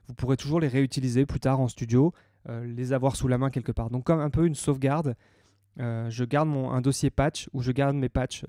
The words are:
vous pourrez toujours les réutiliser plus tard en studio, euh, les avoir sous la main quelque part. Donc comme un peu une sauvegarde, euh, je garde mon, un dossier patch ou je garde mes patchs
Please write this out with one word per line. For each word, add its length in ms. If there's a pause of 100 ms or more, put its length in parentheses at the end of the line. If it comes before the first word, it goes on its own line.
vous 40
pourrez 220
toujours 240
les 80
réutiliser 580
plus 140
tard 220
en 80
studio, 420 (380)
euh, 160
les 260
avoir 240
sous 140
la 80
main 140
quelque 200
part. 180
Donc 140
comme 160
un 100
peu 160
une 80
sauvegarde, 600 (640)
euh, 300
je 160
garde 240
mon, 220
un 100
dossier 280
patch 440
ou 80
je 100
garde 240
mes 140
patchs 400